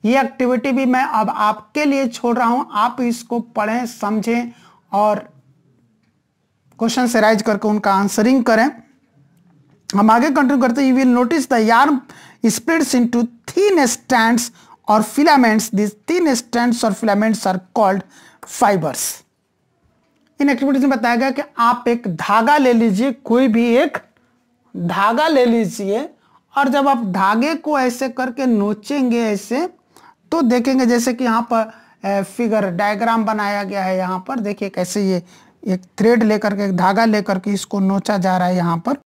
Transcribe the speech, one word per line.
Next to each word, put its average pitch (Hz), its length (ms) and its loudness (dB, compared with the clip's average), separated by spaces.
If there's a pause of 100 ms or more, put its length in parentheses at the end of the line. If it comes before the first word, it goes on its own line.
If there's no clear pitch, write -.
ये 240 160 2
एक्टिविटी 247 520 -2
भी 269 140 0
मैं 254 160 2
अब 220 280 -2
आपके 214 540 -4
लिए 277 240 0
छोड़ 240 280 -2
रहा 240 100 0
हूँ, 247 260 0
आप 240 280 -2
इसको 240 400 -4
पढ़ें, 226 460 -4
समझें 233 680 -4 (400)
और 208 260 0 (1600)
क्वेश्चंस 233 380 0
अराइज 214 260 4
करके 214 260 -2
उनका 208 260 0
आंसरिंग 220 500 2
करें। 233 260 4 (1200)
हम 208 200 4
आगे 240 200 4
कंटिन्यू 277 280 2
करते 254 240 0
हैं। 262 100 4
You 254 60 4
will 254 160 4
notice 254 340 0
the 247 140 2
yarn 254 380 4 (500)
splits 320 440 -2
into 240 300 2 (220)
thin 370 420 2
strands 233 640 0 (380)
or 214 180 4
filaments। 254 640 2
These 202 240 -2 (120)
thin 330 300 0
strands 240 480 -2
or 214 80 2
filaments 214 540 0
are 185 140 -2 (140)
called 196 280 2 (480)
fibers। 180 540 0 (1400)
इन 285 100 2
एक्टिविटीज 269 340 0
में 269 60 2
बताया 240 260 0
गया 269 140 0
कि 285 120 -6 (160)
आप 240 300 0
एक 240 200 -2
धागा 226 480 2
ले 262 160 4
लीजिए, 226 400 2
कोई 247 360 0
भी 233 280 2
एक 294 220 0 (800)
धागा 196 520 0
ले 269 160 4
लीजिए, 226 680 -2 (480)
और 277 100 2
जब 277 200 2
आप 240 160 0
धागे 202 500 0
को 302 240 -4
ऐसे 254 300 -2
करके 254 380 -6
नोचेंगे 233 760 -2
ऐसे, 233 520 -4 (580)
तो 330 100 0
देखेंगे 247 440 2
जैसे 240 280 0
कि 254 100 -4
यहाँ 233 280 -2
पर, 220 200 -2 (320)
अ, 196 180 -2
फिगर 208 480 -2
डायग्राम 208 540 -2
बनाया 208 400 -4
गया 190 200 -6
है। 185 120 -2
यहाँ 185 320 -4
पर 262 100 -6
देखिए 202 300 -6
कैसे 190 400 -4
ये 180 140 -2 (460)
एक 185 140 -4 (160)
थ्रेड 226 240 4
लेकर 208 340 0
के, 202 80 -4
एक 190 120 -2
धागा 190 280 2
लेकर 208 340 0
के 202 120 -6
इसको 202 300 -4
नोचा 196 380 0
जा 185 200 0
रहा 180 100 0
है 180 80 -2
यहाँ 170 220 -2
पर। 247 160 -4 (180)